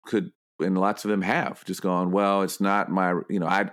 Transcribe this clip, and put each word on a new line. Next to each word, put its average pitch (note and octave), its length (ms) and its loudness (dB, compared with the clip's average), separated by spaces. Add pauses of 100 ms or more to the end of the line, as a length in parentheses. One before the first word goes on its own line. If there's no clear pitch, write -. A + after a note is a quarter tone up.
could," G2 260 -2 (280)
and F2+ 200 2
lots G2+ 260 0
of G#2 60 0
them G2+ 120 0
have A#2+ 420 -2
just F#2+ 180 -8
gone, F2+ 280 0
"Well, G2 320 2
it's F#2 180 -4
not G2 300 0
my, F2+ 240 2 (140)
you G2+ 100 -2
know, E2+ 80 0
I, G2 260 0